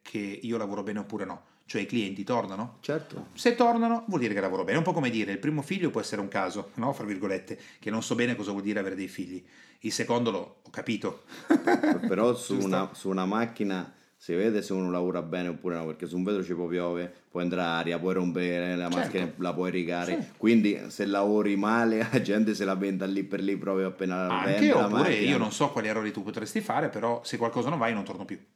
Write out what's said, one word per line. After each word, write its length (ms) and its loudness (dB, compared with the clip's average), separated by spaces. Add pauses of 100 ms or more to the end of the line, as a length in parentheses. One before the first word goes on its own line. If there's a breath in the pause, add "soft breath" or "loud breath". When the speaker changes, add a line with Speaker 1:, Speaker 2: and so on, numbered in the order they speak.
Speaker 1:
che 160 -6
io 380 -4
lavoro 260 -4
bene 180 -4
oppure 240 -6
no, 180 -10 (240 soft breath)
cioè 160 -2
i 40 -4
clienti 380 -2
tornano. 560 -4
Speaker 2:
Certo. 540 -6
Speaker 1:
Se 200 4
tornano 540 4
vuol 120 0
dire 140 2
che 60 0
lavoro 240 0
bene, 120 2
è 20 4
un 60 4
po' 100 2
come 160 2
dire 220 0
il 60 -2
primo 240 0
figlio 280 0
può 100 0
essere 220 -4
un 60 -6
caso, 460 -2
no? 200 0
Fra 100 -8
virgolette, 540 -4 (200 loud breath)
che 120 -6
non 120 -2
so 120 -2
bene 220 2
cosa 160 -4
vuol 100 -4
dire 180 0
avere 160 -4
dei 120 -6
figli, 360 -10 (360 loud breath)
il 120 -4
secondo 380 0
lo, 320 -4
ho 80 -20
capito. 540 -4 (840 loud breath)
Speaker 2:
Però 260 4
Speaker 1:
<laughs> 0 -
Speaker 2:
su 200 -4
Speaker 1:
Giusto? 120 2
Speaker 2:
una, 260 2
su 180 -8
una 160 0
macchina 680 -2 (300 soft breath)
si 120 -4
vede 260 2
se 140 -4
uno 160 0
lavora 320 0
bene 260 -4
oppure 280 -4
no, 100 -4
perché 200 -8
su 80 -8
un 100 0
vetro 200 0
ci 80 -4
può 140 -2
piove, 440 -2 (200 loud breath)
può 100 -4
entrare 300 0 (100)
aria, 180 -2
puoi 140 0
rompere 640 0
la 140 -2
Speaker 1:
Certo. 80 0
Speaker 2:
macchina, 400 -2
la 160 -2
puoi 160 -2
rigare. 500 -2
Speaker 1:
Sì. 160 -6
Speaker 2:
Quindi 420 6 (100)
se 180 -4
lavori 500 4
male, 520 4
<laughs> 40 -4
la 80 4
gente 340 2
se 120 -2
lamenta 400 0
lì 180 0
per 160 -4
lì 160 0
proprio 300 0
appena 420 -2
Speaker 1:
Anche, 300 2
Speaker 2:
vende 160 6
la 100 6
Speaker 1:
oppure 200 4
Speaker 2:
macchina. 260 4
Speaker 1:
io 80 4
non 140 0
so 180 2
quali 180 -2
errori 240 -2
tu 100 -6
potresti 380 -4
fare, 300 0
però 340 -2
se 140 -6
qualcosa 320 0
non 80 0
va 100 2
io 60 0
non 100 -4
torno 220 -10
più. 120 -10 (180)